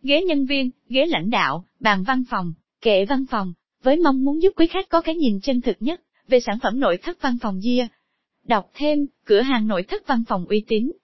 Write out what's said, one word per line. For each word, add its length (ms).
ghế 200
nhân 240
viên, 240
ghế 180
lãnh 240
đạo, 340
bàn 220
văn 280
phòng, 220
kệ 240
văn 260
phòng, 220
với 140
mong 280
muốn 180
giúp 140
quý 100
khách 220
có 120
cái 140
nhìn 260
chân 200
thực 200
nhất 200
về 120
sản 220
phẩm 180
nội 220
thất 200
văn 200
phòng 200
Gia. 260
Đọc 300
thêm, 320
cửa 160
hàng 260
nội 160
thất 240
văn 220
phòng 200
uy 200
tín, 240